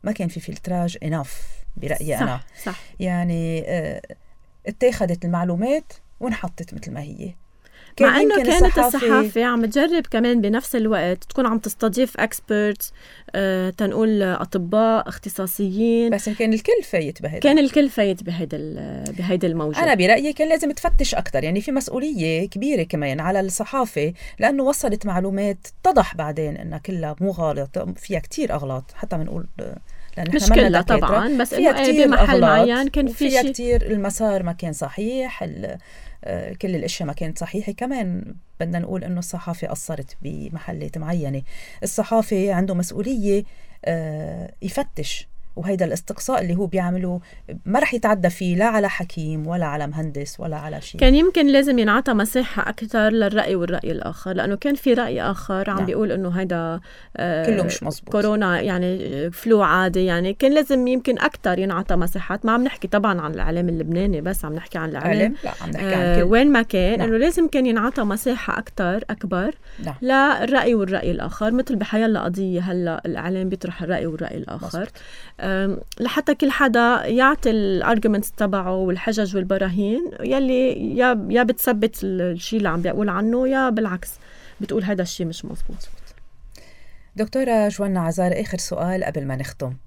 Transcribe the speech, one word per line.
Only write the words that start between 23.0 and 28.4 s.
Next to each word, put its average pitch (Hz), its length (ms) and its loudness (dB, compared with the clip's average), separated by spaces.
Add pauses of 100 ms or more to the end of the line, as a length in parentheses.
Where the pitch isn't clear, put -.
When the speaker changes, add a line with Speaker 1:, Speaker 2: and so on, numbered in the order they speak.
Speaker 1:
على 185 200 0
الصحافة، 196 760 -2 (260)
لأنه 269 240 2
وصلت 254 420 0
معلومات 196 640 -2 (180)
اتضح 226 300 4
بعدين 151 420 -4
إنها 160 200 -8
كلها 160 440 -6
مو 196 100 0
غلط، 151 480 -2 (180)
فيها 180 220 -4
كتير - 340 -4